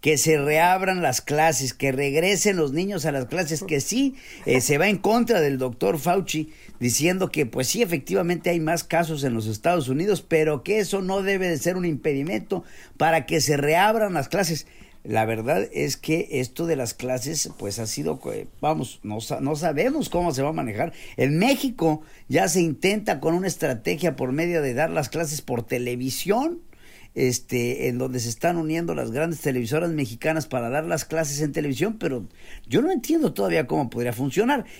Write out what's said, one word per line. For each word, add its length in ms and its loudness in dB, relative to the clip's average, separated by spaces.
que 160 4
se 180 4
reabran 640 4
las 200 2
clases, 540 2
que 180 0
regresen 640 2
los 160 2
niños 340 -2
a 60 0
las 140 -2
clases, 360 -4
que 180 0
sí, 360 0
eh, 140 6
se 160 2
va 120 4
en 100 2
contra 420 4
del 180 2
doctor 420 0
Fauci, 520 -2
diciendo 500 2
que, 160 0
pues 220 -2
sí, 140 0
efectivamente 680 0
hay 80 2
más 240 0
casos 400 0
en 100 0
los 140 -2
Estados 420 0
Unidos, 320 0
pero 440 2
que 160 0
eso 220 0
no 200 0
debe 260 0
de 80 0
ser 200 0
un 100 -2
impedimento 760 -2
para 300 2
que 140 2
se 160 2
reabran 580 4
las 140 -2
clases. 380 -2
La 200 2
verdad 480 0
es 240 -2
que 360 -2
esto 340 -2
de 80 2
las 200 -4
clases, 640 -4
pues, 220 -6
ha 80 -6
sido, 320 -4
eh, 160 -8
vamos, 440 -2
no 160 -6
sa-, 200 -6
no 140 -2
sabemos 540 0
cómo 260 0
se 80 -2
va 60 0
a 40 -2
manejar. 400 -4
En 220 2
México 640 2
ya 200 2
se 120 2
intenta 600 0
con 140 2
una 120 0
estrategia 680 -2
por 160 -2
medio 300 0
de 120 -2
dar 160 0
las 180 -2
clases 340 -4
por 200 -2
televisión, 1000 -2
este, 760 0
en 100 -2
donde 220 -4
se 100 -4
están 260 0
uniendo 380 -2
las 160 -4
grandes 300 -2
televisoras 500 0
mexicanas 560 -2
para 240 -4
dar 140 0
las 200 -2
clases 380 -2
en 100 0
televisión, 460 -2
pero 260 -4
yo 140 2
no 100 2
entiendo 440 2
todavía 320 2
cómo 240 0
podría 220 -2
funcionar. 520 0